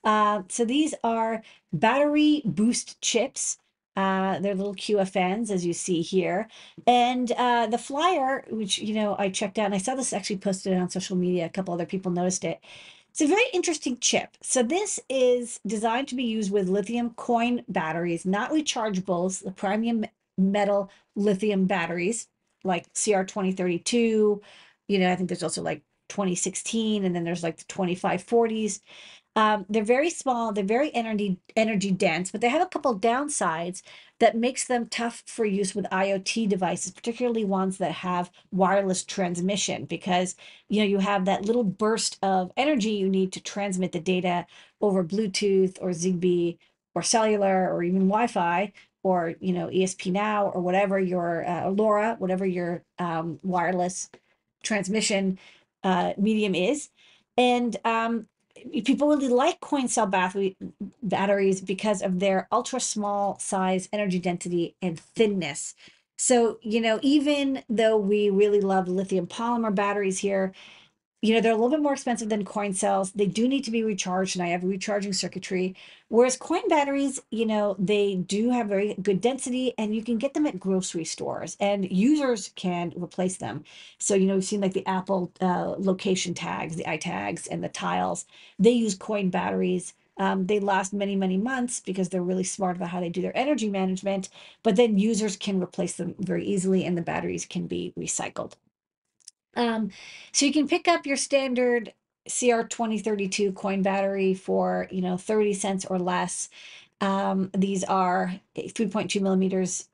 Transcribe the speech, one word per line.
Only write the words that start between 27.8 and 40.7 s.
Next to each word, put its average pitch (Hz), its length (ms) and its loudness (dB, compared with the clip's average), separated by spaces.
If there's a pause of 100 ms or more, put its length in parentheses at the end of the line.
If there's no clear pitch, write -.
forties. 220 600 0 (560)
Um, 214 300 2
they're 214 160 0
very 262 260 2
small, 233 440 -2
they're 202 100 -2
very 247 320 0
energy, 208 420 -2 (200)
energy 214 340 0
dense, 185 400 0
but 214 80 -8
they 240 80 2
have 294 140 2
a 359 60 2
couple 269 300 -2
downsides 196 840 -2 (400)
that 226 160 6
makes 247 280 -2
them 240 220 -2
tough 233 380 -6
for - 180 -4
use 196 320 0
with 196 160 -2
I 190 220 0
O 190 60 0
T 226 280 -2
devices, 180 460 -2
particularly 233 500 -2
ones 190 340 0
that 170 140 -2
have 180 400 -4 (220)
wireless 190 500 2
transmission, 180 800 -2
because, 185 540 -2 (320)
you 202 100 2